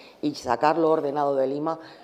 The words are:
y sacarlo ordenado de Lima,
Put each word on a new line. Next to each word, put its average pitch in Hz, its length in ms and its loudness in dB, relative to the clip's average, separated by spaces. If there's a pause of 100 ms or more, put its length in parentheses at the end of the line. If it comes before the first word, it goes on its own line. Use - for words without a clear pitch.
(240)
y 147 100 -2
sacarlo 151 560 2
ordenado 143 460 0
de 131 100 2
Lima, 151 320 -4 (260)